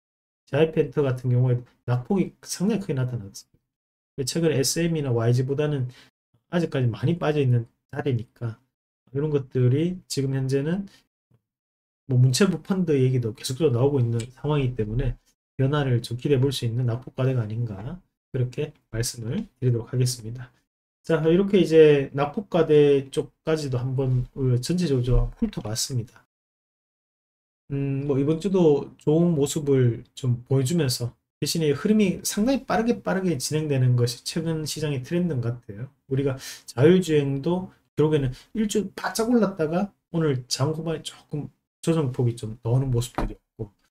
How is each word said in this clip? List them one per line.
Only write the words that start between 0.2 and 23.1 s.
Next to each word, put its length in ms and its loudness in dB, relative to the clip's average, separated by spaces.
제이와이피 340 2
엔터 220 0
같은 280 -2
경우에 320 2
낙폭이 580 -2
상당히 380 -2
크게 140 -6
나타났습니다. 640 -8
최근 280 0
에스엠이나 600 0
와이지보다는 760 0
아직까지 360 0
많이 320 0
빠져있는 480 0
자리니까 640 -6
이런 180 -4
것들이 760 0
지금 280 -4
현재는 520 -2
뭐 120 2
문체부 440 4
펀드 380 0
얘기도 340 0
계속적으로 420 -2
나오고 240 2
있는 180 0
상황이기 460 -2
때문에 400 -2
변화를 460 0
좀 140 -8
기대해 240 2
볼 120 2
수 120 -6
있는 220 -2
낙폭과대가 560 -2
아닌가, 580 -8
그렇게 400 -4
말씀을 560 -6
드리도록 340 0
하겠습니다. 600 -4
자, 200 0
이렇게 360 4
이제 540 8
낙폭과대 1000 4